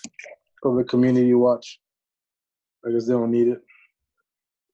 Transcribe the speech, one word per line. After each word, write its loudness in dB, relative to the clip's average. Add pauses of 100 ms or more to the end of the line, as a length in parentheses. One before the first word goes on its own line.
(640)
Public -2
community 2
watch. 0 (1080)
I -4
guess -2
they 0
don't -2
need 2
it. -4 (1120)